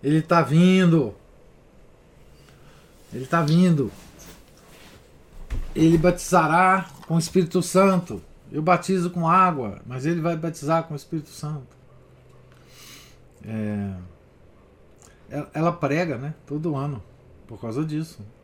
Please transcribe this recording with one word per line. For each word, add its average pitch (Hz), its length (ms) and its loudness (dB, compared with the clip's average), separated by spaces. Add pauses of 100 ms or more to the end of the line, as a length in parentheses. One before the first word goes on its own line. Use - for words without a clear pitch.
Ele 151 180 2
tá 165 220 2
vindo. 165 720 4 (2000)
Ele 127 140 -10
tá 170 160 0
vindo. 156 500 4 (1800)
Ele 165 200 4
batizará 175 960 2 (180)
com 165 80 -2
o 170 40 4
Espírito 175 420 0
Santo. 180 580 2 (320)
Eu 151 120 -6
batizo 180 480 0
com 175 160 -2
água, 165 580 2
mas 127 220 -8
ele 170 140 -2
vai 170 140 -2
batizar 160 480 -2
com 160 100 -10
o 147 40 -8
Espírito 156 320 -10
Santo. 151 380 -12 (1800)
É, 104 480 -6 (1400)
ela, 139 240 -10
ela 160 180 0
prega, 156 460 -2
né, 139 160 -10 (140)
todo 151 280 -6
ano, 135 280 -6 (420)
por 113 160 -18
causa 120 240 -6
disso. 156 340 -8 (240)